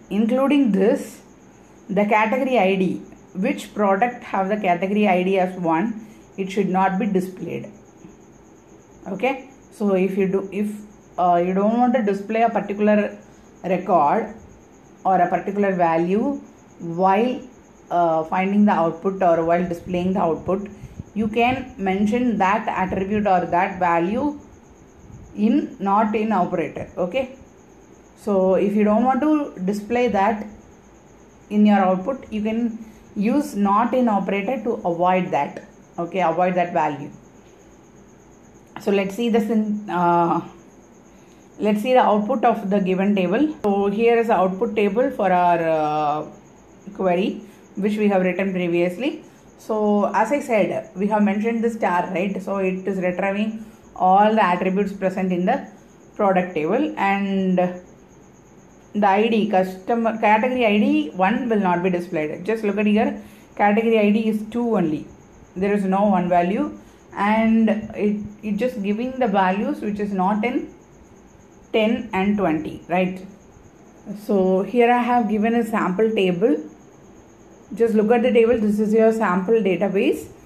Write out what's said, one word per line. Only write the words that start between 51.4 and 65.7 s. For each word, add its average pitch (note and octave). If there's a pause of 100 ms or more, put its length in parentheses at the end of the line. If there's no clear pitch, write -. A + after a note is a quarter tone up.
the A#3
star, F3+
right? F#3+
So G3
it F#3
is F#3+
retrieving G3 (280)
all G3+
the A3
attributes F#3
present F#3+
in F3
the C4 (480)
product F#3
table, F#3+
and G3
the -
I G#3
D, A3
customer A3
category A3+
I G#3
D D4
one A3+
will G#3+
not F3+
be F#3
displayed. F3
Just A3
look G3+
at G#3+
here, G#3+ (340)
category A3
I G#3
D A3
is A3
two A#3+
only, D#3 (500)
there G3+